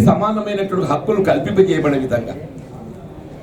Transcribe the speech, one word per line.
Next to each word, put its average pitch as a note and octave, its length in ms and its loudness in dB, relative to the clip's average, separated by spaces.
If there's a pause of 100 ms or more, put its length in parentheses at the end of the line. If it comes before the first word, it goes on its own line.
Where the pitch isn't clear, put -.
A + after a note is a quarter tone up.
సమానమైనటువంటి G3 840 0
హక్కులు F#3+ 380 0
కల్పింపజేయబడే D3 760 4
విధంగా A#2+ 300 -4 (1080)